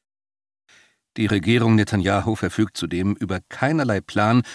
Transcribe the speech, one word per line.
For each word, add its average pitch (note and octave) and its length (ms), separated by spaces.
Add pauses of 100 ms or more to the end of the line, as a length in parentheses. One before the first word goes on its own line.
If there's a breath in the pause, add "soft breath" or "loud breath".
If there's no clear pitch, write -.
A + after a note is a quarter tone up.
(1160 soft breath)
Die A2 80
Regierung A2 500
Netanyahu G2+ 600
verfügt - 420
zudem F2+ 360
über F#2 360
keinerlei C3 500
Plan, A2 420 (140 loud breath)